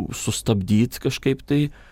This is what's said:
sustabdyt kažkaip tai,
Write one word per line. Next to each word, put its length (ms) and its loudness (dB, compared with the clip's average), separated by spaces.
sustabdyt 840 0
kažkaip 440 -2
tai, 260 0